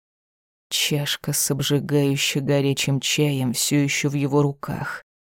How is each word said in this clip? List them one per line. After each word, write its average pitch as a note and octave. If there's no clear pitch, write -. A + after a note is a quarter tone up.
Чашка -
с -
обжигающе C#3+
горячим C#3
чаем C3+
все -
еще C#3+
в C#3
его C#3+
руках, -